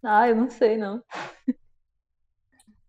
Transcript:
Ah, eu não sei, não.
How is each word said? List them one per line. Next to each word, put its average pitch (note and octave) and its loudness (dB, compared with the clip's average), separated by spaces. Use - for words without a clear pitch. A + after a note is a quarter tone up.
Ah, A3 4
eu A#3 4
não A#3+ 0
sei, A3+ 0
não. G#3+ -8